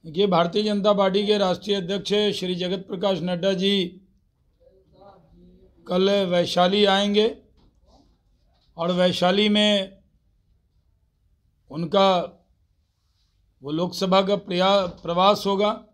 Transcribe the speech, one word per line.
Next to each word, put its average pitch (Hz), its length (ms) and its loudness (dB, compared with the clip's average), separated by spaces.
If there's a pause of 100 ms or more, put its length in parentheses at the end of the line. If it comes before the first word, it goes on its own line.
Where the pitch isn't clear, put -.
देखिए, 165 220 -2
भारतीय 170 360 0
जनता 208 300 0
पार्टी 196 340 0
के 208 120 2
राष्ट्रीय 196 380 -2
अध्यक्ष 196 360 -6 (260)
श्री 185 160 -6
जगत 180 340 -6
प्रकाश 196 340 -2
नड्डा 180 300 -2
जी 190 320 0 (2000)
कल 185 240 2 (160)
वैशाली 180 580 2
आएंगे 202 420 2 (1500)
और 170 160 -2
वैशाली 180 560 2
में 208 540 0 (1700)
उनका 185 380 0 (1500)
वो 139 80 -12
लोकसभा 180 520 0
का 202 160 0
प्रया-, 190 500 0 (140)
प्रवास 190 440 2
होगा। 202 240 0 (240)